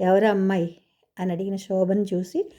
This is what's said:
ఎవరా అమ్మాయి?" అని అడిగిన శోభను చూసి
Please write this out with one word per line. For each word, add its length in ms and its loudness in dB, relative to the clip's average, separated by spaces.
ఎవరా 300 4
అమ్మాయి?" 460 0
అని 140 -4
అడిగిన 240 -6
శోభను 580 0
చూసి 440 -4